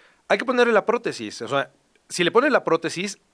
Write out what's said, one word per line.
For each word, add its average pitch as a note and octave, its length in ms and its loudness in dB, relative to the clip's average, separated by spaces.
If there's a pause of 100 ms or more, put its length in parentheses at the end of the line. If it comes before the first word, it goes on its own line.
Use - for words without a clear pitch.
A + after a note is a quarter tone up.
(260)
Hay G3+ 120 2
que C4 60 -6
ponerle A#3+ 280 2
la G3+ 140 2
prótesis. D#3 560 -4
O A#2 60 -8
sea, C3+ 220 -2 (380)
si - 160 -2
le E3+ 80 0
pones B3+ 180 4
la A3 140 2
prótesis, E3 540 -4 (160)